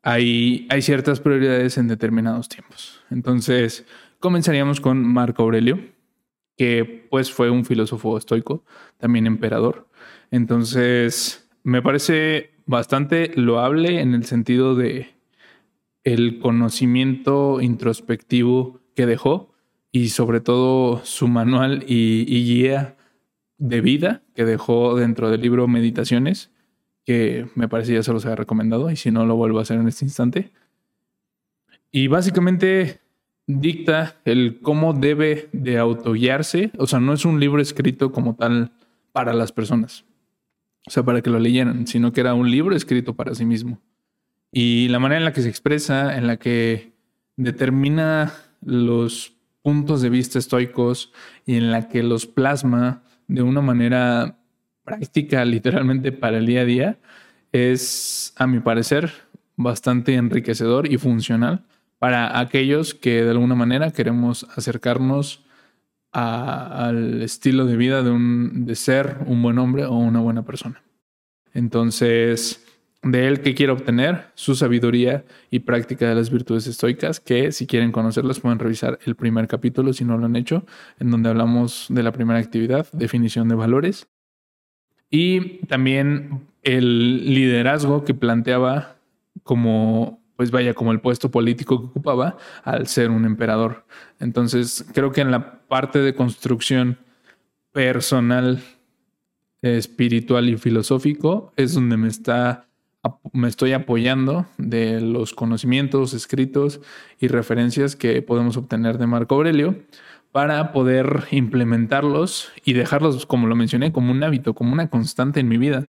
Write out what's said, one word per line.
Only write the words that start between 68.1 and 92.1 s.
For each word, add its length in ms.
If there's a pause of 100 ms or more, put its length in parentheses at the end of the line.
de 100
ser 420 (100)
un 160
buen 160
hombre 260
o 80
una 280
buena 220
persona. 380 (720)
Entonces, 1120 (380)
de 240
él, 140
¿qué 120
quiero 200
obtener? 600
Su 220
sabiduría 680 (280)
y 80
práctica 500
de 60
las 160
virtudes 340
estoicas, 540
que 320
si 160
quieren 240
conocerlas 480
pueden 180
revisar 480
el 100
primer 320
capítulo, 460
si 100
no 140
lo 80
han 100
hecho, 300 (340)
en 120
donde 180
hablamos 600
de 120
la 100
primera 280
actividad, 520
definición 580
de 60
valores. 520 (1040)
Y 560
también 800 (140)
el 720
liderazgo 720
que 100
planteaba 840 (440)
como, 800 (140)
pues 160
vaya, 240
como 160
el 80
puesto 320
político 480
que 80
ocupaba 500 (260)